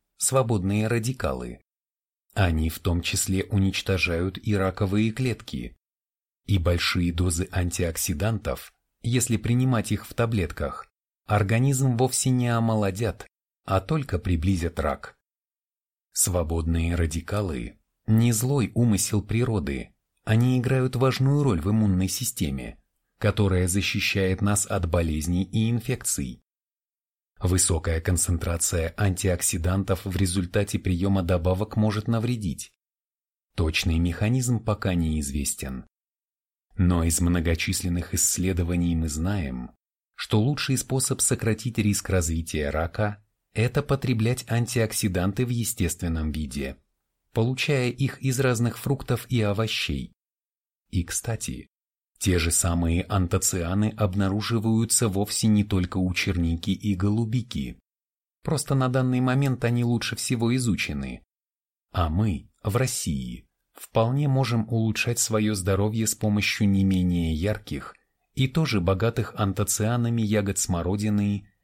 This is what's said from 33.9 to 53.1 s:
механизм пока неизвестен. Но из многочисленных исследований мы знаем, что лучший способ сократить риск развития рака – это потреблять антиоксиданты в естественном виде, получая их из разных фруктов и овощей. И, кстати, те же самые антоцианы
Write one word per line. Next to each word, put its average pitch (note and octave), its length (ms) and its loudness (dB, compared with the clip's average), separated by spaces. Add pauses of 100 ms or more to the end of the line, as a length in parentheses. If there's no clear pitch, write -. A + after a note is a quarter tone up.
механизм A2+ 640 0
пока G2+ 320 -2
неизвестен. C#2+ 920 -2 (880)
Но F2+ 260 4
из E2 180 0
многочисленных F2 960 0
исследований F2 800 0
мы D#2+ 140 0
знаем, D2 600 -4 (460)
что - 220 0
лучший C3+ 380 0
способ C3 460 -2
сократить - 560 -2
риск G2+ 320 0
развития E2 580 0
рака – E2+ 560 -2 (300)
это B2+ 280 0
потреблять B2 680 0
антиоксиданты A2 960 0
в - 20 -2
естественном E2+ 840 -2
виде, C#2 440 -6 (560)
получая B2+ 580 0
их B2 300 -4
из C3 180 -2
разных A#2+ 400 2
фруктов C3 520 -4
и A#2+ 100 2
овощей. G2+ 720 -2 (800)
И, F2 140 0
кстати, - 640 -6 (500)
те F2+ 200 2
же E2 120 0
самые E2+ 540 2
антоцианы F#2+ 920 0